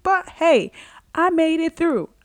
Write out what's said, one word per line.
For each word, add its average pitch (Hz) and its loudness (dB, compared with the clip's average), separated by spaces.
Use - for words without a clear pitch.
but 370 -2
hey, 311 0
I 349 0
made 320 0
it 330 -4
through. 285 -2